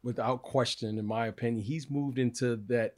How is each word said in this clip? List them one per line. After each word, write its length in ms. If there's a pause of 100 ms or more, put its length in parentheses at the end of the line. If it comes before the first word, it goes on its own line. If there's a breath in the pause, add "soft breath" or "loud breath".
without 400
question, 560
in 60
my 220
opinion, 360
he's 260
moved 300
into 380 (100)
that 300